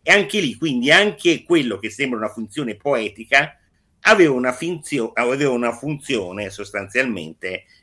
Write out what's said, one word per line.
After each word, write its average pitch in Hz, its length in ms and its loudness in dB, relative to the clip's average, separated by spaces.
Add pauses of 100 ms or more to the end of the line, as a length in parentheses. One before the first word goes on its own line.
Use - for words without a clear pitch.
E 165 100 2
anche 202 280 2
lì, 131 140 -2
quindi, 135 380 0
anche 185 500 4
quello 127 360 0
che 101 120 -8
sembra 127 280 -4
una 107 100 -4
funzione 113 480 -8
poetica 139 800 0 (480)
aveva 180 280 6
una 127 200 0
finzio-, 151 640 -4
aveva 131 380 2
una 120 200 0
funzione 107 800 -6
sostanzialmente 98 1120 -6 (180)